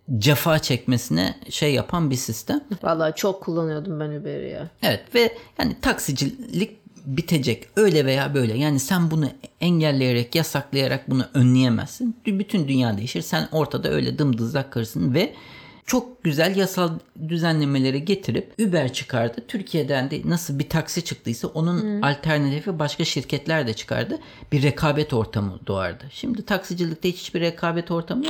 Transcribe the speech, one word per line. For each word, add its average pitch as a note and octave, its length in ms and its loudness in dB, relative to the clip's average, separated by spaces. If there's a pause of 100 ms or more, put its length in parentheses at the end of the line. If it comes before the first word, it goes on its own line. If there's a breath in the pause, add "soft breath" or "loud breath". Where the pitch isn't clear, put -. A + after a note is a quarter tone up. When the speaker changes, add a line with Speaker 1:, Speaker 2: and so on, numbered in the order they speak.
(180)
Speaker 1:
cefa D3+ 420 4
çekmesine B2+ 760 0 (140)
şey D3 240 2
yapan C#3+ 380 2
bir C3 40 2
sistem. - 480 -2 (200)
Speaker 2:
Vallahi D#3+ 320 2
çok F#3+ 280 -2
kullanıyordum D#3+ 560 -2
ben D3+ 100 -4
Uber'i C#3+ 400 -8
ya. E3 200 -8 (120)
Speaker 1:
Evet - 340 -2
ve A#3+ 220 4 (220 loud breath)
yani - 220 0
taksicilik D#3+ 920 -2 (340)
bitecek C3+ 680 0
öyle F3 300 6
veya C3+ 280 0
böyle. A#2+ 240 2
Yani C#3+ 220 2
sen E3+ 320 2
bunu D#3 160 2 (340)
engelleyerek, C3+ 760 2
yasaklayarak C3+ 720 -4
bunu C3 240 0
önleyemezsin. B2+ 800 2 (100)
Dü-, G3 140 0
bütün G3+ 280 -2
dünya B2+ 300 2
değişir. B2 240 -4
Sen D#3+ 300 -2
ortada D3 380 0
öyle C3+ 280 0
dımdızlak C3 540 0
kalırsın B2+ 420 0
ve G3+ 200 2 (520 loud breath)
çok - 380 -2
güzel E3 320 2
yasal F#3 340 2 (400)
düzenlemeleri D3 760 2
getirip F#3+ 540 -2
Uber E3+ 340 2
çıkardı. A#2 540 -2
Türkiye'den C#3+ 640 -2
de C#3+ 140 -6
nasıl D#3 340 0
bir C#3+ 100 -2
taksi D#3+ 360 -2
çıktıysa A#2 420 -6
onun E3+ 300 0 (240)
Speaker 2:
Hı. G#3 60 2
Speaker 1:
alternatifi D3+ 720 0
başka D3+ 260 0
şirketler D3 600 -2
de A2 60 -2
çıkardı. A#2+ 460 -4 (320 loud breath)
Bir C#3 120 4
rekabet D3 500 2
ortamı G#2 540 -2
doğardı. F#2+ 440 -2
Şimdi - 340 -6
taksicilikte F3+ 640 -2
hiçbir - 300 -4
rekabet E3+ 500 -2
ortamı F3 380 -2